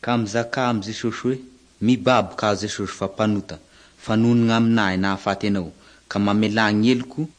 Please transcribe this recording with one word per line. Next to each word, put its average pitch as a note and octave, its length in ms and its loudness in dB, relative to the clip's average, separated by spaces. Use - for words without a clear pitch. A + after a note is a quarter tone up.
Ka A#2+ 160 -2
mizaka A#2 520 -2
amy A2+ 120 0
Jesosy G#2+ 420 -6
hoe: B2+ 160 -2
"Mibabo A2+ 520 2
ka G#2 220 0
Jesosy G2+ 360 -6
fa - 140 -6
mpanota, G2+ 520 -2
fa - 180 -2
noho A#2 180 4
ny A#2 120 4
gn'aminahy A2+ 500 2
nahafaty G2 520 -2
anao, F#2 240 -2
ka - 100 -4
mamelà G#2+ 540 2
gny G#2+ 180 4
eloko B2+ 380 -2